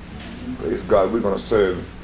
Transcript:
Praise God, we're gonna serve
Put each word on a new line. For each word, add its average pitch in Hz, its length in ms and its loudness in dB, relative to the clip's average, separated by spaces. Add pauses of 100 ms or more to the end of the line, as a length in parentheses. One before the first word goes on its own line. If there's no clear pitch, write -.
(600)
Praise 113 220 -2
God, 95 300 4
we're 113 80 0
gonna 98 180 0
serve 92 520 2 (140)